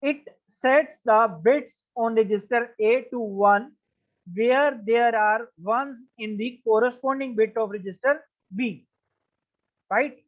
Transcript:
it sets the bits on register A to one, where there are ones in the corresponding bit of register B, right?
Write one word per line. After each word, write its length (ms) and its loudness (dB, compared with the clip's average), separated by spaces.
it 260 -6
sets 580 0
the 380 2
bits 300 0
on 200 -2
register 640 -2
A 320 2
to 80 -8
one, 520 0
where 500 0
there 300 2
are 420 0
ones 400 -6
in 200 -10
the 260 -8
corresponding 720 0
bit 220 0
of 140 -2
register 500 -4
B, 320 -6
right? 280 -2